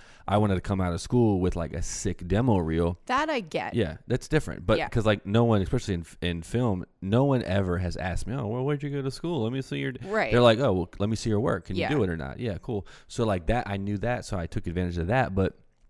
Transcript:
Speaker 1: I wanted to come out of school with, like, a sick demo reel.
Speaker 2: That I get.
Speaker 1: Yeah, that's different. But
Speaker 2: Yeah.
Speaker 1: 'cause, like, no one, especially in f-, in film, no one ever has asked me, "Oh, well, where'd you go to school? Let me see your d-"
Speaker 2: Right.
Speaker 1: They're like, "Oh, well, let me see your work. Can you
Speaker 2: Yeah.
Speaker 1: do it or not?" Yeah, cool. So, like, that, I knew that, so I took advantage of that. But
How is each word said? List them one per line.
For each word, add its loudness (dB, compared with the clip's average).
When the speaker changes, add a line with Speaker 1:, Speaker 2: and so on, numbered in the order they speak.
Speaker 1:
I 2
wanted 2
to -2
come -2
out 0
of -4
school 2
with, 2
like, -6
a -4
sick -6
demo 4
reel. 0
Speaker 2:
That 0
I 0
get. -6
Speaker 1:
Yeah, -2
that's -2
different. -2
But 4
Speaker 2:
Yeah. -2
Speaker 1:
'cause, 2
like, 2
no 4
one, 4
especially 0
in -2
f-, -14
in -2
film, -2
no 2
one 2
ever 0
has -2
asked -2
me, -6
"Oh, -4
well, -4
where'd -2
you -6
go -4
to -4
school? -4
Let -2
me -4
see -6
your -4
d-" -10
Speaker 2:
Right. 0
Speaker 1:
They're 8
like, 8
"Oh, 4
well, 0
let 0
me 0
see -4
your 2
work. 0
Can -6
you 0
Speaker 2:
Yeah. 0
Speaker 1:
do 2
it 2
or -2
not?" -8
Yeah, -4
cool. -6
So, -2
like, 0
that, 0
I -4
knew -4
that, -4
so -6
I -4
took -6
advantage -2
of -2
that. 0
But 0